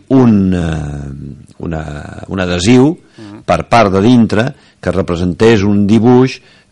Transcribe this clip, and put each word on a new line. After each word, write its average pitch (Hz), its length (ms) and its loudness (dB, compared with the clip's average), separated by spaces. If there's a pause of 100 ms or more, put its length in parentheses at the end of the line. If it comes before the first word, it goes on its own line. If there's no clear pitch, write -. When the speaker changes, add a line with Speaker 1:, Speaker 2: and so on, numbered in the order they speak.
(160)
Speaker 1:
un, 120 200 4 (180)
eh, 71 1040 -8
una, 80 220 -8 (480)
un 92 100 -6
adhesiu 101 540 2 (240)
Speaker 2:
Mhm. 107 260 -20
Speaker 1:
per 82 240 -2
part 117 240 2
de 95 100 0
dintre 113 440 2 (340)
que 92 140 -4
representés 90 680 0
un 101 220 0
dibuix 123 520 2 (340)